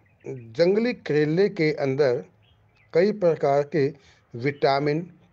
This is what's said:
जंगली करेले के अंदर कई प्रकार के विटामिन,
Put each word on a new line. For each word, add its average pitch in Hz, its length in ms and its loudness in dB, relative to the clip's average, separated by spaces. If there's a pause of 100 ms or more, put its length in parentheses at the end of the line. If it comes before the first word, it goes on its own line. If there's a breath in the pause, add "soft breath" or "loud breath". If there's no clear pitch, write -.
(260)
जंगली 160 680 0
करेले 151 580 0
के 156 240 0
अंदर 135 480 0 (680)
कई 190 200 4
प्रकार 151 520 2
के 143 220 0 (460 soft breath)
विटामिन, 143 680 -2 (320)